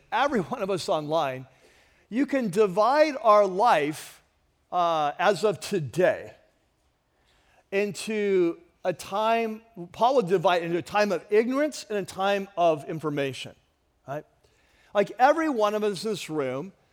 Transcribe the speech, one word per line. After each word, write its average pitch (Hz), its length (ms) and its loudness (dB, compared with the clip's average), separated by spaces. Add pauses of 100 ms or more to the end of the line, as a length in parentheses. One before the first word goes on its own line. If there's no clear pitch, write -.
(120)
every 254 280 0
<laughs> 147 120 -6
one 254 100 -6
of 190 80 -4
us 190 180 -4
online, 151 580 -2 (600)
you 247 160 0
can 254 260 -2
divide 220 680 2
our 208 260 6
life, 180 760 0 (500)
uh, 165 460 0
as 175 240 2
of 208 160 0
today 139 760 -2 (1400)
into 196 840 0 (280)
a 185 80 -2
time, 220 680 -2 (280)
Paul 247 260 2
would 208 120 2
divide 180 340 2
into 170 160 -2
a 156 40 -6
time 208 280 0
of 170 180 -2
ignorance 254 600 0
and 208 100 -4
a 185 60 -4
time 196 520 -2
of 165 320 0
information, 143 680 -6 (500)
right? 151 180 -10 (720)
Like 202 240 2
every 302 300 4
one 214 260 0
of 208 80 -2
us 202 220 -4
in 220 80 -4
this 165 180 -8
room, 143 420 -4 (200)